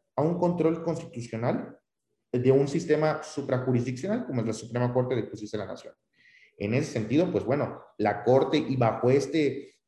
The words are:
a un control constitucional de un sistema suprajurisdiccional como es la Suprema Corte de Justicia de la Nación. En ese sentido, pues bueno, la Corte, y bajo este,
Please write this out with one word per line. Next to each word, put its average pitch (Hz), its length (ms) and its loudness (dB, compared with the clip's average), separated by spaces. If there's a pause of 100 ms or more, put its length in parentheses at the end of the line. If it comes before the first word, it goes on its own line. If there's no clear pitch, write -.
(160)
a 139 60 0
un 170 180 2
control 165 440 2
constitucional 127 960 -4 (560)
de 127 180 4
un 139 160 6
sistema 151 560 0
suprajurisdiccional 131 1040 -2
como 127 160 -4
es 110 60 -2
la 110 60 -2
Suprema 120 400 -2
Corte 127 220 0
de 110 80 -2
Justicia 107 340 -10
de 101 80 -6
la 95 60 -12
Nación. - 220 -14 (640)
En 104 160 -2
ese 151 180 0
sentido, 127 400 0
pues - 140 0
bueno, 123 360 -2 (160)
la 104 260 0
Corte, 135 340 4
y 135 180 0
bajo 120 340 2
este, 139 640 0 (140)